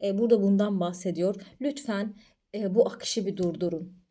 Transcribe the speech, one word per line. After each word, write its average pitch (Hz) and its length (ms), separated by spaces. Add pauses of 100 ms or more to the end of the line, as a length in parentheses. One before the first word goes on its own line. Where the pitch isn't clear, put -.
Ee, 196 140
burada 226 240
bundan 196 380
bahsediyor. 175 560 (260)
Lütfen, 220 540 (400)
e, 202 200
bu 240 120
akışı - 380
bir 196 120
durdurun. 175 720